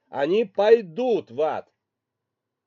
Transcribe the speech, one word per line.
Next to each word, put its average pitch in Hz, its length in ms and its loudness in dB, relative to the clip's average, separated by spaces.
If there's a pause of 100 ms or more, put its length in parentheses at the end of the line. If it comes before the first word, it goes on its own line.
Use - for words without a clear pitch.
они 170 360 -2
пойдут 208 880 0
в 120 120 -8
ад. 131 300 -6 (960)